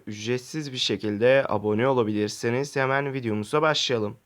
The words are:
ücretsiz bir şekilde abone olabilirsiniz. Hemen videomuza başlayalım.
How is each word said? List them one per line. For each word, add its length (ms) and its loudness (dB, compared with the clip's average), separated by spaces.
ücretsiz 640 -6
bir 60 -8
şekilde 720 2
abone 380 2
olabilirsiniz. 880 0
Hemen 380 0
videomuza 480 -2
başlayalım. 640 0